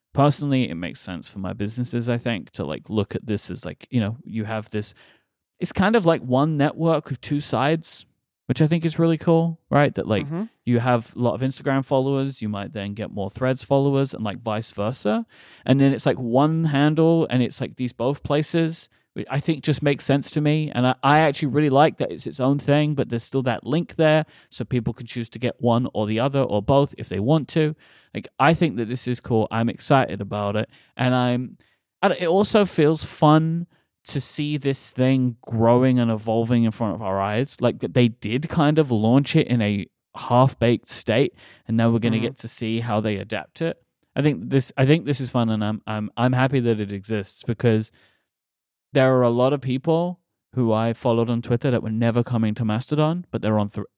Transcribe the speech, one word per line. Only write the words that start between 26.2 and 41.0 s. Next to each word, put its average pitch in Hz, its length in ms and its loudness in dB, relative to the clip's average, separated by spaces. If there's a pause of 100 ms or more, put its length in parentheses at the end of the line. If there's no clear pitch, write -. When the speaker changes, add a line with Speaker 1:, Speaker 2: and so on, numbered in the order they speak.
Speaker 1:
other 139 200 0
or 104 220 0
both 139 360 2
if 117 100 -10
they 95 120 -4
want 139 280 2
to. 156 260 -2 (380)
Like, - 160 -10 (100)
I 143 140 6
think 160 240 0
that 113 120 -2
this 123 200 -6
is 123 120 -2
cool. 110 300 0
I'm 113 200 0
excited 131 500 0
about 101 360 -4
it. 110 120 -2 (300)
And 127 160 2
I'm, 123 420 -2 (460)
and 190 120 4
it 180 140 -4
also 202 380 4
feels 156 380 2
fun 160 600 2 (380)
to - 160 -4
see 147 380 -2
this 135 320 -2
thing 127 520 2
growing 123 560 4
and 117 120 2
evolving 113 540 0
in 110 60 2
front 107 240 -4
of 104 80 -8
our 98 160 -2
eyes. 104 420 -2
Like, 123 200 0
that 104 140 -6
they 123 140 6
did 120 420 -6
kind 151 280 2
of 147 120 2
launch 117 440 2
it 160 120 2
in 120 160 0
a 104 240 -2 (280)
half-baked 120 760 2
state, - 460 0 (320)